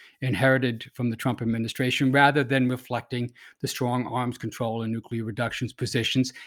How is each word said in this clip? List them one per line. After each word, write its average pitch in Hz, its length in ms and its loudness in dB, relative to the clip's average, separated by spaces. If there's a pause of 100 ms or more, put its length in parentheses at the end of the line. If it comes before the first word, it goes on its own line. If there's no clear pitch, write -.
(200)
inherited 127 720 2
from 120 160 -2
the 110 80 -2
Trump 120 240 -2
administration, 120 720 0
rather 143 320 6
than 131 240 2
reflecting 123 640 -4 (280)
the 131 80 -4
strong 123 380 -2
arms 123 300 -2
control 113 460 -4
and 113 100 -4
nuclear 113 320 -6
reductions 113 480 -4
positions 127 600 0 (140)